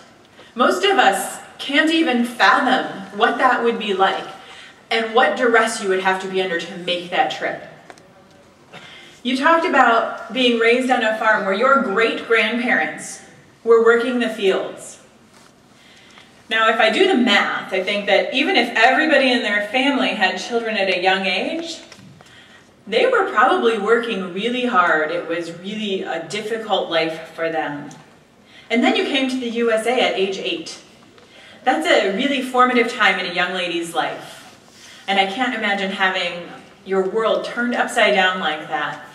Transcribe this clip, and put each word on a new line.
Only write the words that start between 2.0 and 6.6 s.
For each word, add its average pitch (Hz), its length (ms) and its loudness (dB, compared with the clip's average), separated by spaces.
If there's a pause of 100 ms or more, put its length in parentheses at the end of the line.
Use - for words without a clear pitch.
fathom 254 760 2 (160)
what 247 200 2
that 247 260 2
would 214 160 0
be 208 140 -2
like 190 320 0 (680)
and 220 220 -2
what 294 240 4
duress 233 440 2
you 202 60 -4
would 185 140 0
have 190 200 0
to 190 60 -6
be 185 140 -2
under 170 180 -2
to 180 200 -10